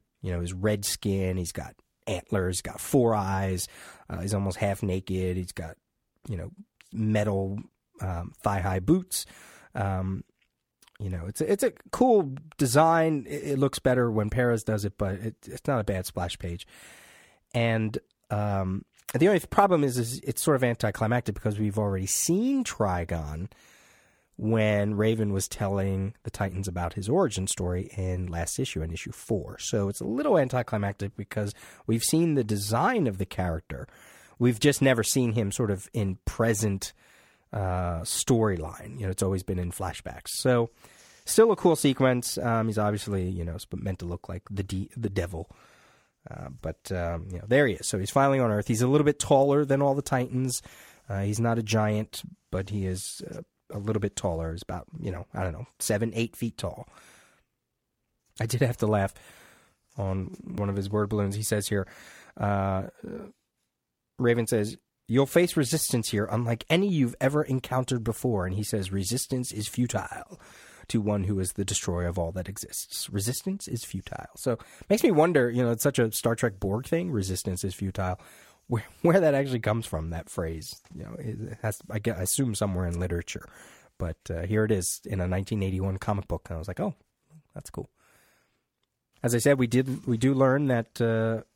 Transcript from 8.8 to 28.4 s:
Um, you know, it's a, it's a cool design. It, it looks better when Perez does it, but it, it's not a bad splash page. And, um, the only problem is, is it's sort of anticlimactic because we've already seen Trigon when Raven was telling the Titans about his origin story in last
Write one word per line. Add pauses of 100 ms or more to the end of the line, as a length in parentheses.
Um, (760)
you
know,
it's
a,
it's
a (180)
cool (240)
design.
It,
it
looks
better
when
Perez
does
it,
but
it, (100)
it's
not
a
bad
splash
page. (880)
And, (320)
um, (280)
the
only
problem
is,
is
it's
sort
of
anticlimactic
because
we've
already
seen
Trigon (840)
when
Raven
was
telling (100)
the
Titans
about
his
origin
story
in
last